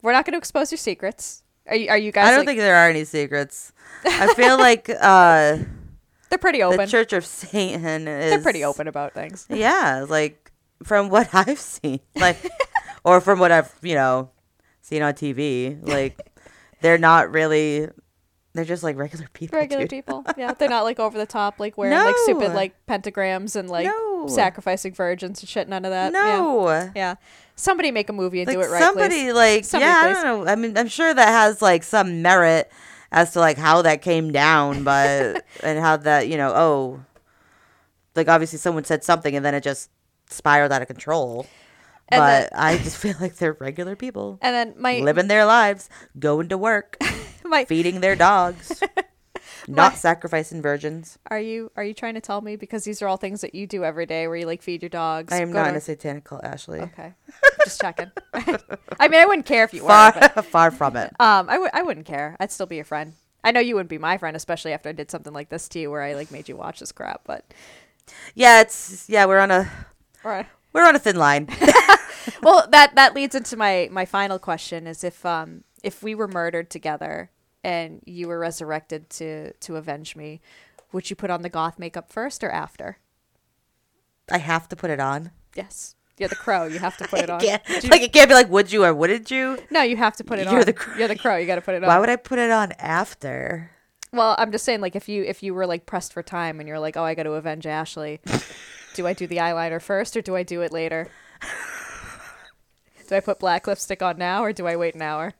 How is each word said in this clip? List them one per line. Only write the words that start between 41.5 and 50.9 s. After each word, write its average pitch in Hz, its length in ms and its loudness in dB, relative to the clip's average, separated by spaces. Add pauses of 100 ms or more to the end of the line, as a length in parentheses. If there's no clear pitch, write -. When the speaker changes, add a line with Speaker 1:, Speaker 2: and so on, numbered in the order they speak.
Speaker 1:
And - 120 4
Speaker 2:
But 139 300 4
Speaker 1:
then - 80 -10
Speaker 2:
I 156 180 2
just - 200 -8
<laughs> - 60 -16
feel 202 160 -4
like 185 160 -8
they're 156 240 -4
regular 175 360 -10
people 202 460 -12
Speaker 1:
And 247 140 -2
then 233 260 -6
my 247 180 -2
Speaker 2:
living 151 280 0
their 208 180 4
lives, 208 440 4 (280)
going 151 320 -2
to 190 80 -4
work, 208 400 -4 (260)
Speaker 1:
<laughs> - 220 -20
my 311 200 0
Speaker 2:
feeding 175 360 -2
their 190 140 2
dogs, 180 680 2 (460)
Speaker 1:
<laughs> - 400 -20
Speaker 2:
not 156 240 4
Speaker 1:
my - 60 -14
Speaker 2:
sacrificing 165 640 -4
virgins. 151 560 -6 (120)